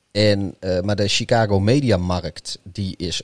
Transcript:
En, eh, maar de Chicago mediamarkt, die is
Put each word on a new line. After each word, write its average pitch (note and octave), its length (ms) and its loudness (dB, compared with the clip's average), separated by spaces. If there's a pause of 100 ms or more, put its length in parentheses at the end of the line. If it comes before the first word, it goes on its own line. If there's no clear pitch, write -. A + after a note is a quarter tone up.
(120)
En, G2+ 480 2
eh, F#2 220 -2
maar G2+ 140 -2
de G2+ 120 0
Chicago G#2+ 520 2
mediamarkt, F#2+ 1040 0
die F#2+ 340 -8
is E2 260 -6